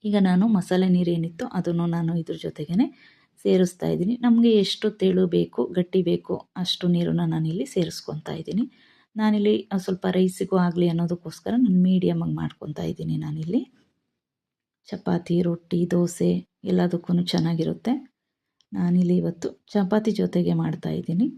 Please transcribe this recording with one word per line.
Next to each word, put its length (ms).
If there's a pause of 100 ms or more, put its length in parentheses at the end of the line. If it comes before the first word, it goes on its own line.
ಈಗ 120 (120)
ನಾನು 200
ಮಸಾಲೆ 420
ನೀರೇನಿತ್ತು 560 (140)
ಅದನ್ನು 260 (100)
ನಾನು 160 (100)
ಇದ್ರ 220
ಜೊತೆಗೇ 440 (580)
ಸೇರಿಸ್ತಾ 480
ಇದ್ದೀನಿ. 200 (120)
ನಮಗೆ 260 (120)
ಎಷ್ಟು 240 (140)
ತೆಳು 260
ಬೇಕು, 360 (140)
ಗಟ್ಟಿ 320
ಬೇಕು 260 (200)
ಅಷ್ಟು 320
ನೀರನ್ನು 460
ನಾನಿಲ್ಲಿ 400
ಸೇರಿಸ್ಕೊತಾ 680
ಇದ್ದೀನಿ. 240 (500)
ನಾನಿಲ್ಲಿ 400 (300)
ಸ್ವಲ್ಪ 200 (120)
ರೈಸಿಗೂ 400
ಆಗಲಿ 320
ಅನ್ನೋದಕ್ಕೋಸ್ಕರ 640 (100)
ನಾನು 240
ಮೀಡಿಯಮಾಗಿ 540
ಮಾಡ್ಕೊತಾ 500
ಇದ್ದೀನಿ. 260
ನಾನಿಲ್ಲಿ 440 (1300)
ಚಪಾತಿ, 540
ರೊಟ್ಟಿ, 380 (120)
ದೋಸೆ 380 (400)
ಎಲ್ಲದಕ್ಕೂ 420 (180)
ಚೆನ್ನಾಗಿರುತ್ತೆ. 600 (800)
ನಾನಿಲ್ಲಿ 460
ಇವತ್ತು 300 (240)
ಚಪಾತಿ 400
ಜೊತೆಗೆ 420
ಮಾಡ್ತಾ 360
ಇದ್ದೀನಿ. 380 (100)